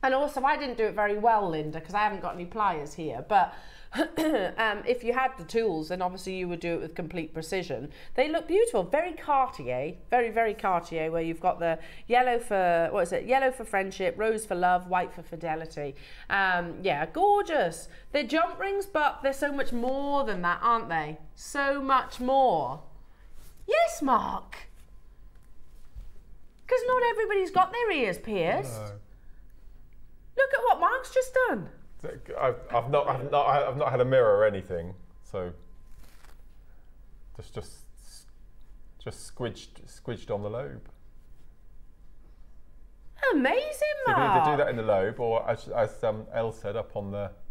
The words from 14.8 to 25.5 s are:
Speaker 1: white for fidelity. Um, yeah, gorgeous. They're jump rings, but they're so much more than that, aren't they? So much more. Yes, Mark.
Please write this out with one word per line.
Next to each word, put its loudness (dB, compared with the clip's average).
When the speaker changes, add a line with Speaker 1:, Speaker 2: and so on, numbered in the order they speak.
Speaker 1:
white 0
for -12
fidelity. -6
Um, 2
yeah, 2
gorgeous. 2
They're 2
jump 2
rings, -2
but 0
they're 0
so -2
much 2
more 0
than -2
that, 0
aren't 2
they? -2
So -2
much 0
more. 2
Yes, 2
Mark. 0